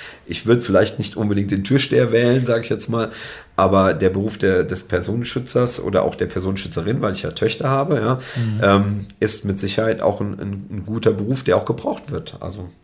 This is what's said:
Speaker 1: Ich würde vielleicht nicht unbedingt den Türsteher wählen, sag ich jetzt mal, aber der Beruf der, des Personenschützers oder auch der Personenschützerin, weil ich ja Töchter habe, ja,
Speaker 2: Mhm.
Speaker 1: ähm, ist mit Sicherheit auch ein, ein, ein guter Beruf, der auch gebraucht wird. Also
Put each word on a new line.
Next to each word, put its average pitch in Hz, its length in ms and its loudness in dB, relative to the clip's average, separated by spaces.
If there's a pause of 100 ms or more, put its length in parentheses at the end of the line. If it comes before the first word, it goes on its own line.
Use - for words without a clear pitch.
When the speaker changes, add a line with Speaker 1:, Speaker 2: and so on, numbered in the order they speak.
(260)
Speaker 1:
Ich 85 200 -6
würde 120 160 6
vielleicht 98 360 4
nicht - 200 -4
unbedingt 101 320 0
den 98 140 0
Türsteher 127 460 2
wählen, 120 360 4
sag 117 180 0
ich - 60 -10
jetzt 110 180 -2
mal, 113 220 -2 (460)
aber 95 360 6
der 92 160 2
Beruf 98 300 0
der, 92 260 2
des 78 200 -4
Personenschützers 120 960 -2
oder 98 200 2
auch - 120 0
der 92 140 -2
Personenschützerin, 95 760 -4
weil 104 100 0
ich 98 120 -6
ja 80 80 -4
Töchter - 360 -2
habe, 139 280 0
ja, 117 180 0 (220)
Speaker 2:
Mhm. 110 260 -2
Speaker 1:
ähm, 101 380 4 (200)
ist - 240 0
mit 98 160 -2
Sicherheit 110 400 0
auch - 220 0
ein, 104 180 -6
ein, 101 300 -8
ein 101 160 -8
guter 110 260 2
Beruf, 107 300 -2
der 90 160 4
auch - 80 0
gebraucht - 440 -4
wird. - 300 -8
Also 90 300 -10 (120)